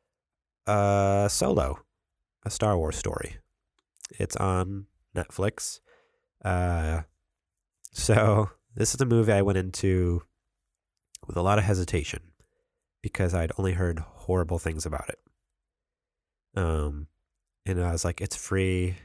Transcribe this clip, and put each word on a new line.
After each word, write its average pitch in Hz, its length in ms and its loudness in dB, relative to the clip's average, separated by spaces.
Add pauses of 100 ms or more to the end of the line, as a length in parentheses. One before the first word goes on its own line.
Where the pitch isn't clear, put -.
(640)
uh, 101 600 4
Solo, - 520 0 (680)
a 104 40 -6
Star 104 280 0
Wars 76 180 -2
story. - 400 -6 (840)
It's - 200 -4
on 95 480 -2 (280)
Netflix. - 680 -6 (640)
Uh, 87 560 0 (920)
so 107 600 4 (220)
this - 220 0
is 123 60 0
a 135 40 2
movie 113 280 4
I 98 80 6
went 98 160 2
into 92 640 0 (1040)
with - 100 -10
a 87 60 0
lot 98 160 4
of 101 80 4
hesitation 87 560 -2 (800)
because 90 320 -2
I'd 82 240 0
only 95 160 0
heard 85 260 -2
horrible 87 600 -2
things 78 260 -6
about 76 240 -8
it. - 100 -10 (1400)
Um, 76 520 -2 (580)
and 90 180 0
I 87 80 0
was 85 140 -2
like, 87 160 -4
"It's - 160 -6
free. 92 680 -2